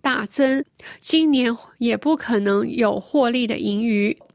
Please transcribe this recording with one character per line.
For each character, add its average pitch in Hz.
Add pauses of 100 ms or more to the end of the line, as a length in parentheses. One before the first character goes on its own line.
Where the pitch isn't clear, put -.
大 254
增， 269 (360)
今 320
年 247 (240)
也 233
不 294
可 226
能 202
有 208
获 254
利 240
的 220
盈 208
余。 208 (180)